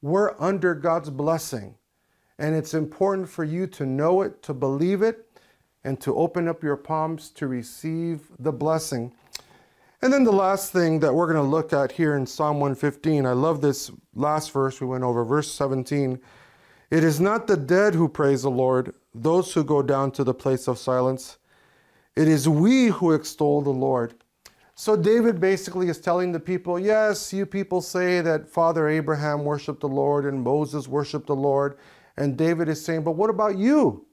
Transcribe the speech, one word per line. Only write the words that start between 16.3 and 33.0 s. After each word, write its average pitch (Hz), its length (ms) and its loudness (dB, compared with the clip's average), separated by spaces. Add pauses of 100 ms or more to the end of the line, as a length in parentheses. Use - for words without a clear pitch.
"It 160 140 2
is 156 180 2
not 220 260 0
the 208 80 4
dead 180 380 2
who 165 160 2
praise 139 320 2
the 139 100 0
Lord, 127 420 0 (200)
those 165 400 0
who 160 100 2
go 143 180 2
down 135 300 0
to 139 120 -2
the 127 100 0
place 131 340 -2
of 123 120 -2
silence. 127 580 -2 (800)
It 156 120 4
is 156 220 4
we 226 380 6
who 175 260 2
extol 147 480 0
the 143 80 -2
Lord." 131 460 -2 (600)
So 214 220 0
David 214 420 4
basically 185 480 0
is 165 120 -4
telling 180 320 0
the 165 80 -4
people, 175 400 -4
"Yes, 214 520 0
you 196 140 -2
people 190 340 -4
say 180 420 0
that 156 280 -2
Father 165 380 2
Abraham 151 580 -2
worshiped 147 360 -4
the 151 60 -4
Lord 143 380 0
and 139 180 -4
Moses 139 440 -2
worshiped 143 400 -4
the 143 80 0
Lord." 139 420 0 (380)
And 139 220 -2
David 160 320 0
is 156 140 -4
saying, 160 200 -2